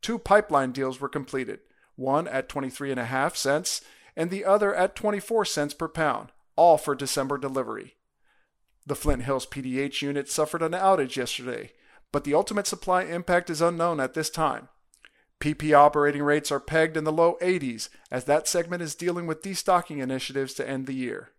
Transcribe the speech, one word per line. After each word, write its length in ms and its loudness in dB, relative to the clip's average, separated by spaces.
Two 180 -4
pipeline 520 4
deals 300 -4
were 80 -6
completed, 500 -6
one 320 0
at 200 -4
twenty-three 440 -6
and 80 -2
a 60 -4
half 280 0
cents 460 0
and 160 -2
the 140 -6
other 280 4
at 220 0
twenty-four 500 -2
cents 300 -4
per 140 -6
pound, 420 -2
all 240 8
for 160 -2
December 420 -2
delivery. 600 -6
The 80 -4
Flint 300 0
Hills 200 -2
P 160 -10
D 200 -4
H 220 -4
unit 280 -4
suffered 320 0
an 100 0
outage 440 2
yesterday, 560 -6
but 100 0
the 120 -2
ultimate 340 0
supply 340 0
impact 480 0
is 100 -2
unknown 380 2
at 160 -2
this 160 -2
time. 380 -2
P 140 0
P 180 0
operating 500 6
rates 280 2
are 100 0
pegged 360 0
in 80 -2
the 80 0
low 280 4
eighties, 500 -2
as 140 -4
that 240 2
segment 340 -2
is 120 -8
dealing 320 -4
with 160 -6
destocking 600 0
initiatives 520 -4
to 140 -6
end 180 -4
the 80 -6
year. 440 -6